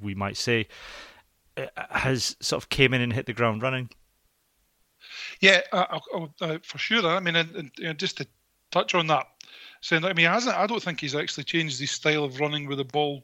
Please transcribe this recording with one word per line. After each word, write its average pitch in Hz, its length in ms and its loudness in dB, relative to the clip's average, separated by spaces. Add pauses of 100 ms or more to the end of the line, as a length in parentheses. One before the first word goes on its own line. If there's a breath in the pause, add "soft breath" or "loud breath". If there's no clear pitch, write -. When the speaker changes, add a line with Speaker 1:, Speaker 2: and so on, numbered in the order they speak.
Speaker 1:
we 104 140 -6
might 98 240 -4
say, 117 300 2 (880 loud breath)
uh, 135 80 -6 (240)
has - 500 -2
sort - 220 -2
of - 80 -20
came 131 240 4
in 123 80 2
and 120 100 0
hit 131 140 -4
the 120 80 -6
ground 113 280 2
running. 127 280 -4 (1500 loud breath)
Speaker 2:
Yeah, 190 200 8 (120)
uh, 180 260 0 (160)
uh, 170 120 -6 (140)
uh, 160 220 -2
for - 160 -14
sure. 220 280 2
I 170 140 2
mean, 170 160 0
and, 165 180 0
and, 147 220 -8
you - 80 -8
know, 160 80 -2
just 170 240 -4
to 139 100 -8 (440)
touch 196 240 2
on 170 140 2
that, 143 180 4 (560 loud breath)
saying, 160 220 2
I 185 40 0
mean, 185 100 0
he 170 60 4
hasn't, 208 320 2
I 185 100 2
don't 208 160 -4
think 170 160 -6
he's 139 160 -6
actually 147 300 -4
changed 160 340 -2
his 139 120 -4
style 151 340 0
of 131 160 -6
running 147 260 -2
with 139 120 -4
the 139 60 -2
ball 143 400 -2